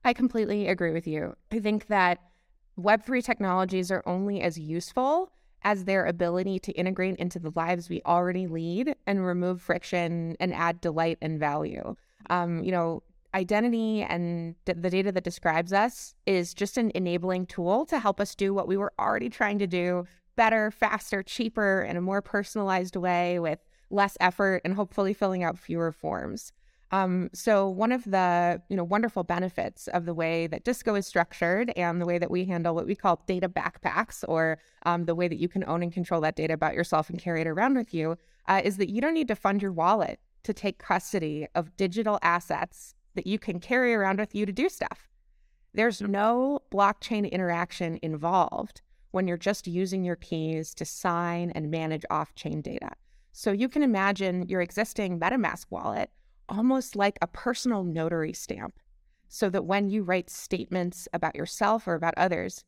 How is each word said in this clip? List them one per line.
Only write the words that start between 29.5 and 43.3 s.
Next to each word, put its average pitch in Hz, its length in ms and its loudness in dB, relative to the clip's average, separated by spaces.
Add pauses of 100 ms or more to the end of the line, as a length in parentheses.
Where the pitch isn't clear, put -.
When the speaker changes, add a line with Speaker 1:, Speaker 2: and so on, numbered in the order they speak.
Speaker 1:
of 170 160 -2
the 170 80 -4
way 165 360 0
that - 160 -8
Disco 240 300 0
is 202 120 0
structured 185 680 0
and 175 280 0
the - 20 0
way 175 140 2
that 175 120 0
we 180 140 0
handle 170 300 0
what 165 100 -2
we 202 100 -2
call 175 320 2
data 185 220 0
backpacks, - 800 -4
or, 160 300 2 (260)
um, 175 220 2
the 165 80 0
way 175 120 2
that 165 120 -2
you 175 100 0
can 190 180 -2
own 170 160 0
and 170 80 -2
control 170 300 0
that 156 160 0
data 160 160 0
about 156 220 0
yourself 160 340 0
and 175 100 -8
carry 170 220 -2
it 160 60 0
around 226 320 2
with 226 160 -4
you, 160 240 -2 (280)
uh, 190 160 6
is 196 140 0
that 196 140 0
you 214 100 -2
don't 320 140 2
need 311 140 0
to 214 60 2
fund 196 280 0
your 196 100 -2
wallet 175 480 2 (220)
to 214 100 -4
take 196 240 -4
custody 160 800 -2
of 160 240 -2
digital 202 420 0
assets - 720 -2 (200)
that - 120 -4
you 202 120 0